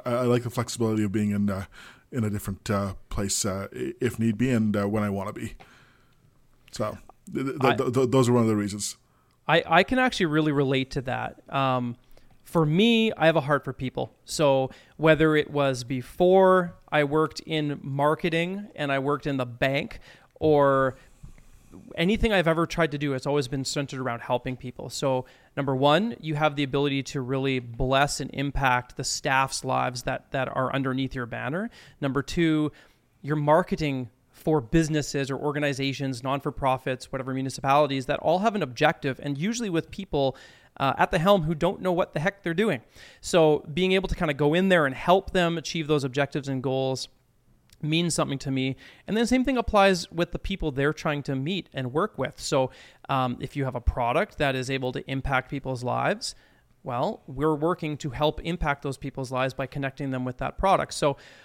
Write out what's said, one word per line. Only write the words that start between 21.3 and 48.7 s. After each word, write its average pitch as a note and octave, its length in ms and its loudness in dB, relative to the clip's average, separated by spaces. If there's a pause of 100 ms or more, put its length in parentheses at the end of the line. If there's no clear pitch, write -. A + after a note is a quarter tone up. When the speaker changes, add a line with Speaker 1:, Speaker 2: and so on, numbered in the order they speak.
Speaker 2:
anything A3 360 2
I've F3 160 4
ever E3 180 2
tried E3 260 0
to D3 60 -6
do, C#3+ 160 -2
it's C3 120 -6
always C#3+ 220 0
been C3+ 160 -4
centered C3+ 360 -4
around A#2+ 200 -4
helping B2+ 360 -4
people. - 340 -12
So C3 340 -2 (320)
number C#3 180 0
one, D3 460 4
you D#3 140 -4
have D3+ 220 0
the C#3+ 60 0
ability C#3 420 0
to - 160 -6
really C3 380 -2
bless C3 600 0
and C3 140 -8
impact C3+ 640 0
the C3+ 80 -8
staff's C3+ 600 -2
lives B2+ 400 -2
that, C3 280 -6
that C3 220 -4
are C3 200 -2
underneath C3 400 -2
your B2 120 -6
banner. B2 440 -6 (300)
Number C3+ 220 0
two, D#3 500 0 (500)
you're D3 140 -2
marketing D3 720 2 (200)
for D#3 300 2
businesses D3 720 0
or C3+ 60 -4
organizations, C#3 840 -2
non-for-profits, C3+ 880 -2
whatever, C3 200 -6
municipalities C3+ 720 0
that C#3+ 120 0
all E3+ 220 2
have G3 160 2
an G3+ 60 -2
objective, C#3+ 600 0
and C#3+ 160 -4
usually A3 320 -2
with E3 200 -2
people, C#3+ 460 -2 (440)
uh, C3+ 180 0
at F3+ 140 4
the F#3+ 60 2
helm F#3 240 6
who D#3+ 120 -2
don't D#3+ 260 -2
know F#3 120 0
what F3 200 0
the - 60 -6
heck F3 240 -2
they're E3+ 120 -4
doing. E3+ 260 0 (400)
So D#3 520 4
being F#3 200 2
able F#3+ 160 2
to - 80 -2
kinda E3 180 -2
go D3 180 2
in F#3 160 4
there F3 160 6
and C3 120 -2
help - 340 2
them E3+ 260 2
achieve D#3+ 300 -4
those D3 160 2
objectives C#3 460 -2
and C3+ 140 -2
goals C3 460 -2 (720)
means D#3+ 320 0
something C#3 240 -2
to C3+ 120 -6
me. C3 240 -2 (320)